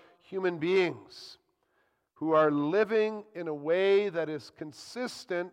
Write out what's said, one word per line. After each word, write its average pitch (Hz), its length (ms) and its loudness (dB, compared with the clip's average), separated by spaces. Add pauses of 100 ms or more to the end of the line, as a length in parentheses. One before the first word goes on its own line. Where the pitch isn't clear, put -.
(220)
human 185 360 -4
beings 165 800 -2 (800)
who 156 180 -2
are 156 180 6
living 208 720 0 (100)
in 170 140 -8
a 156 60 -6
way 190 540 2
that 160 220 -4
is 151 260 -10
consistent 180 960 -8